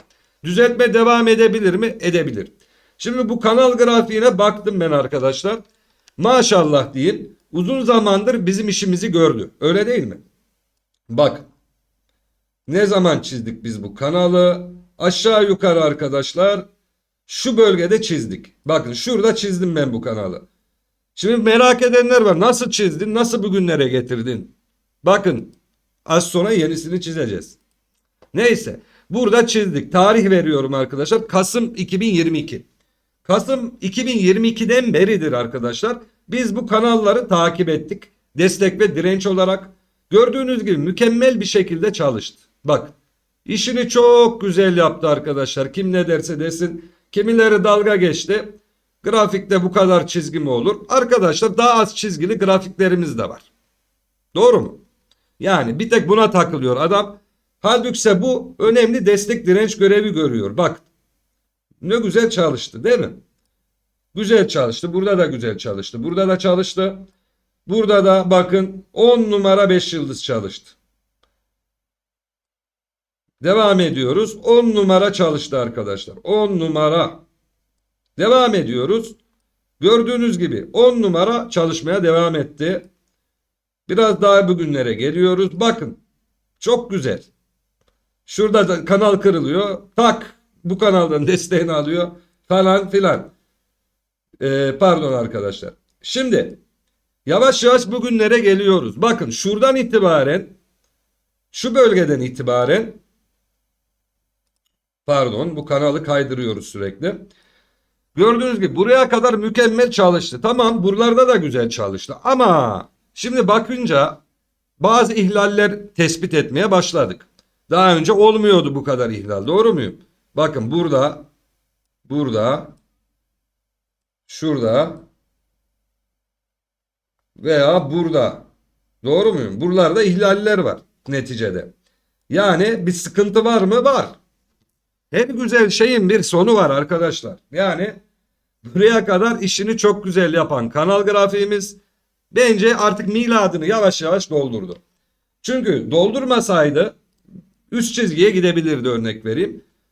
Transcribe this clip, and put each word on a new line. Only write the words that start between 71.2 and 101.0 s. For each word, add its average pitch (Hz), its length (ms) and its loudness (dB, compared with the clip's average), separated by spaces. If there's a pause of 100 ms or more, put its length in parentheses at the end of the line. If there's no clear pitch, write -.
Devam 196 380 2
ediyoruz. 156 560 -2
On 233 380 2
numara 190 380 2
çalıştı 151 460 -2
arkadaşlar. 107 640 -8
On 202 340 -2
numara. 160 640 -2 (960)
Devam 233 360 4
ediyoruz. 156 600 -4 (640)
Gördüğünüz 233 580 0
gibi 131 340 -6
on 240 300 2
numara 208 480 -2
çalışmaya 165 520 -2
devam 170 340 2
etti. 156 540 -6 (1000)
Biraz 202 340 0
daha 196 260 4
bugünlere 147 460 -2
geliyoruz. 180 680 -2
Bakın. 226 380 -4 (600)
Çok 240 320 -2
güzel. 127 320 -6 (1080)
Şurada 202 380 0
da 175 160 -4
kanal 196 320 2
kırılıyor. 185 640 0 (180)
Tak. 220 380 0 (300)
Bu 185 140 -4
kanaldan 170 480 2
<laughs> - 0 -
desteğini 170 460 0
alıyor. 165 380 -2 (380)
Falan 190 420 2
filan. 175 400 0 (1120)
Ee, 135 380 -2
pardon 165 320 2
arkadaşlar. 104 640 -6 (280)
Şimdi 240 560 -2 (680)
yavaş 240 380 2
yavaş 240 260 4
bugünlere 226 480 0
geliyoruz. 190 640 0
Bakın 220 280 -2
şuradan 214 460 0
itibaren, 185 720 0 (1040)